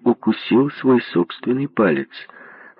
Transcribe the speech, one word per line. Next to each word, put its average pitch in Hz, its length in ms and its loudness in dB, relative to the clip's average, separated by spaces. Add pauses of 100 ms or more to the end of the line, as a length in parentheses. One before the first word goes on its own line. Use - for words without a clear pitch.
укусил 120 680 0
свой 127 320 2 (100)
собственный 127 560 -2
палец, 78 400 0 (720)